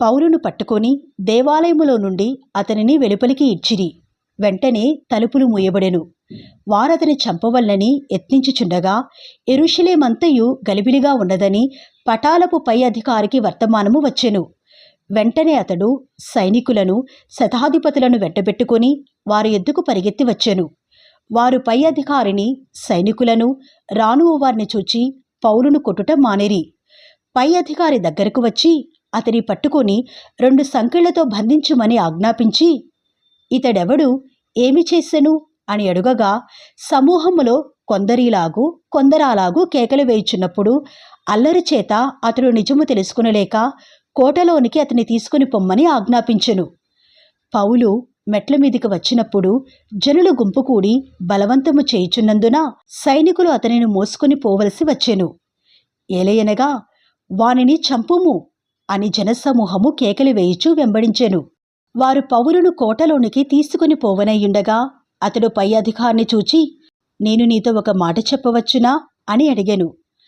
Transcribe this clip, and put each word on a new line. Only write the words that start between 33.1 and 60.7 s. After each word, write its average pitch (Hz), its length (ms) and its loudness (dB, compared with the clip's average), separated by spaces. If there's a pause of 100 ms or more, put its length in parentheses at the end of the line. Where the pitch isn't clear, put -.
"ఇతడెవడు? 254 720 0 (340)
ఏమి 269 260 2 (100)
చేసెను?" 311 520 0 (220)
అని 208 200 -4
అడుగగా, 214 540 0 (360)
సమూహములో 311 920 2 (180)
కొందరిలాగు, 214 920 0 (120)
కొందరాలాగు 269 800 2
కేకలు 269 300 0
వేయుచున్నప్పుడు, 214 800 0 (440)
అల్లరి 302 360 0 (100)
చేత 233 380 -2 (120)
అతడు 247 260 0
నిజము 269 340 2
తెలుసుకొనలేక, 220 880 -2 (420)
కోటలోనికి 294 640 2
అతని 247 240 0
తీసుకుని 233 400 0
పొమ్మని 214 420 2
ఆజ్ఞాపించెను. 226 840 0 (840)
పౌలు 233 520 0 (220)
మెట్ల 208 280 -2
మీదికి 269 300 0
వచ్చినప్పుడు, 214 800 -2 (320)
జనులు 294 340 2
గుంపు 240 300 0
కూడి 240 520 0 (100)
బలవంతము 240 580 0
చేయుచున్నందున, 226 920 0 (160)
సైనికులు 339 600 0
అతనిని 240 360 0
మోసుకొని 208 500 0
పోవలసి 208 500 -2
వచ్చెను. 220 500 -2 (760)
ఏలయనగా, 214 720 0 (500)
"వానిని 247 420 2
చంపుము" 320 760 -2 (400)
అని 202 180 -2
జనసమూహము 220 920 -2
కేకలు 262 300 0
వేయుచూ 202 420 2